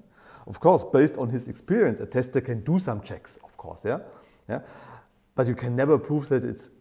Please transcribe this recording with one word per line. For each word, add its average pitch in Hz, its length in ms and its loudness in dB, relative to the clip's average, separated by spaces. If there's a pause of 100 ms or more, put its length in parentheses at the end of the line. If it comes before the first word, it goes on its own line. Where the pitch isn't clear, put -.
(480)
Of - 120 -14
course, 175 240 6
based 147 340 4
on 127 120 -4
his 123 180 -6
experience, 170 520 0
a 107 60 -8
tester 127 360 -2
can 117 220 -6
do 170 160 0
some 117 220 -4
checks, - 420 -14
of - 120 -20
course. 82 300 -14
Yeah? 127 140 -2 (500)
Yeah? 123 100 -4 (760)
But 127 120 2
you 123 80 0
can 123 200 -4
never 139 220 4
prove 147 320 -2
that 127 140 2
it's 120 260 -8 (120)